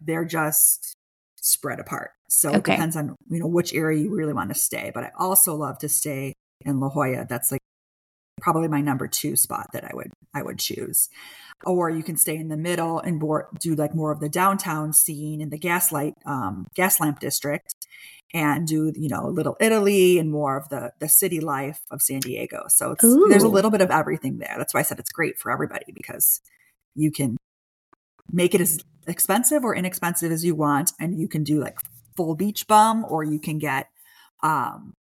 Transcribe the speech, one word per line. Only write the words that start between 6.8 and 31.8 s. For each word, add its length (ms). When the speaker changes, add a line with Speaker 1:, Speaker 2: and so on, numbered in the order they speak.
Speaker 1:
Jolla. 400
That's, 220
like, 100
probably 260
my 140
number 260
two 280
spot 380
that 120
I 80
would, 180
I 80
would 160
choose. 500
Or 260
you 100
can 160
stay 180
in 140
the 80
middle 420
and 200
more, 300
do, 160
like, 180
more 180
of 80
the 80
downtown 640
scene 480
in 120
the 80
Gaslight, 560
um, 400
Gaslamp 440
District 520
and 340
do, 280
you 140
know, 180
Little 340
Italy 560
and 140
more 260
of 120
the, 300
the 80
city 320
life 400
of 100
San 180
Diego. 480
So 240
it's, 120
there's 400
a 20
Speaker 2:
Ooh. 40
Speaker 1:
little 220
bit 100
of 100
everything 480
there. 180
That's 160
why 60
I 40
said 140
it's 140
great 260
for 140
everybody 420
because 480
you 160
can 260
make 240
it 60
as 180
expensive 560
or 120
inexpensive 560
as 120
you 120
want. 440
And 180
you 100
can 160
do, 180
like, 160